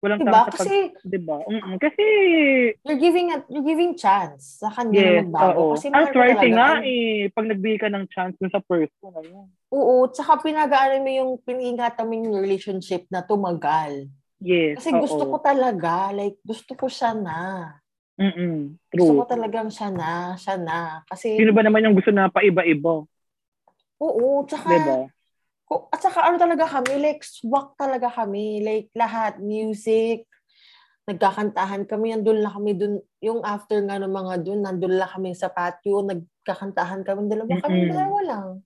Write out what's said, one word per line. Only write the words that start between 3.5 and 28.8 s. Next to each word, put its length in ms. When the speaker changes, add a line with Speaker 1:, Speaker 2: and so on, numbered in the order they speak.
Speaker 2:
giving 280
chance 640
sa 120
kanya 280
na 160
Speaker 1:
Yes, 100
Speaker 2:
magbago. 220
Speaker 1:
oo. 200
Speaker 2:
Kasi 100
Speaker 1:
Ang 60
Speaker 2:
mahal 160
ko 40
Speaker 1:
swerte 280
Speaker 2:
talaga. 160
Speaker 1:
nga, 140
Speaker 2:
And 140
Speaker 1:
eh, 320
pag 140
nagbigay 340
ka 100
ng 200
chance 280
dun 160
sa 100
person 500
na 80
yun. 260
Speaker 2:
Oo, 220
tsaka 320
pinag-aano 600
mo 100
yung, 200
piningatan 640
mo 120
yung 200
relationship 680
na 140
tumagal. 880
Speaker 1:
Yes, 400
Speaker 2:
Kasi 160
gusto 240
Speaker 1:
oo. 100
Speaker 2:
ko 60
talaga, 720
like, 320
gusto 320
ko 160
siya 240
na. 260
Speaker 1:
Mm-mm. 600
Speaker 2:
Gusto 240
Speaker 1:
True. 80
Speaker 2:
ko 40
talagang 440
siya 200
na, 440
siya 240
na. 480
Kasi 320
Speaker 1:
Sino 160
ba 80
naman 240
yung 80
gusto 160
na 160
paiba-iba? 800
Speaker 2:
Oo, 480
tsaka 160
Speaker 1:
Diba? 320
Speaker 2:
ko-, 240
at 80
saka 240
ano 160
talaga 240
kami, 320
like, 240
swak 560
talaga 320
kami. 560
Like, 320